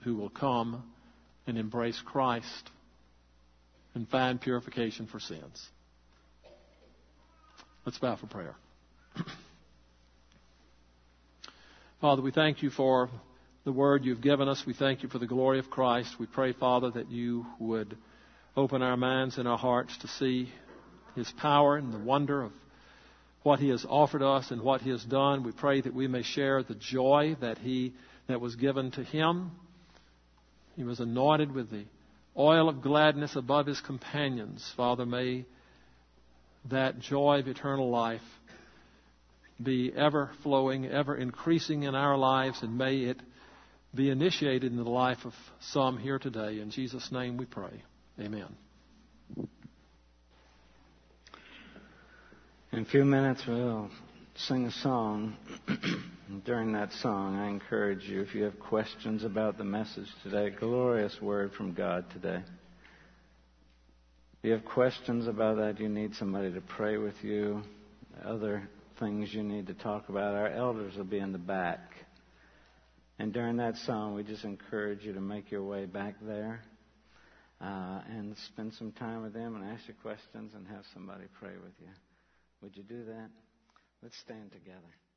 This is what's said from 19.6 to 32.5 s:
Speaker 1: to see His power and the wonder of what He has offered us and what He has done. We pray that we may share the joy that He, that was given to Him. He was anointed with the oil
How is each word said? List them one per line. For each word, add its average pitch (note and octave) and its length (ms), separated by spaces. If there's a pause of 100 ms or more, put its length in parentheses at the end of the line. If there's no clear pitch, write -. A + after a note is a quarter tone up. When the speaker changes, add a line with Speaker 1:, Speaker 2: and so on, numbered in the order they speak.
Speaker 1:
to C3+ 80
see B2+ 440 (640)
His A#2+ 220
power D3 400
and C3 160
the G#2+ 60
wonder C#3 420
of G#2+ 100 (920)
what C#3+ 160
He C#3+ 100
has A#2+ 180
offered C#3+ 360
us C3+ 280
and A#2+ 100
what B2+ 200
He C3 80
has A#2 140
done. C3+ 400
We A#2 80
pray C#3 300
that B2 120
we C3 140
may B2+ 160
share C3+ 400
the A#2 120
joy C#3 640
that A2+ 160
He, B2+ 360 (340)
that B2 140
was A#2 140
given C3 360
to C3 120
Him. E3 480 (1200)
He D3+ 80
was A#2+ 160
anointed C#3 520
with B2+ 180
the G#2 160 (520)
oil D#3+ 320